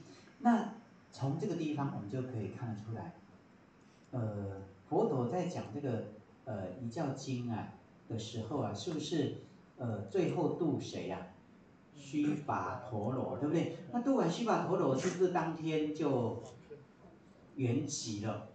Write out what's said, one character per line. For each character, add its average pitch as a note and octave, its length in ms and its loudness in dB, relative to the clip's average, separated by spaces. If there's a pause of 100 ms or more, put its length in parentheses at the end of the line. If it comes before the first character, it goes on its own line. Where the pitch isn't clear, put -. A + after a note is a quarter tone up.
(400)
那 A#3 360 4 (360)
从 C#3 280 0
这 G#3+ 80 0
个 E3+ 80 0
地 D#3 180 0
方 C#3 220 0
我 - 40 -6
们 G#2 100 -6
就 C3 120 -2
可 A#2+ 200 -4
以 F#2+ 80 -2
看 A2+ 260 -6
得 - 0 -
出 G#2+ 180 -8
来， E3 200 -8 (1000)
呃， G2+ 500 -2 (260)
佛 G3+ 200 4
陀 A#2+ 220 2
在 F3 180 0
讲 - 160 -4 (100)
这 C#3+ 80 -4
个， A2+ 220 0 (420)
呃， G2+ 220 -4 (120)
《遗 A#2 100 -6
教 C#3 240 -2
经》 A#2+ 380 -4
啊 G#2 220 -4 (340)
的 A2 120 -2
时 A2 240 -4
候 C#3+ 160 -2
啊， G#2 140 0
是 E3 180 -4
不 D3 80 -2
是， C#3+ 380 0 (400)
呃， A2 260 -2
最 D#3+ 320 2
后 D#3+ 140 4
度 C#3 300 2
谁 - 300 -6
啊？ - 180 -6 (680)
须 - 400 0 (100)
跋 - 420 -2
陀 A2 240 0
罗， A#2 280 -2
对 D3 100 2
不 E3 60 4
对？ - 200 2 (160)
那 A#3+ 120 0
度 C4+ 120 6
完 F3 140 6
须 A#3 160 0
跋 E3+ 220 4
陀 F#3 100 4
罗， C#3 180 4
是 F3+ 140 2
不 F3 160 4
是 F3 60 6
当 D#3+ 240 2
天 D#3 400 2
就 B2 480 2 (1120)
圆 B2+ 320 2
寂 G#2 360 -4
了？ G#2+ 320 -4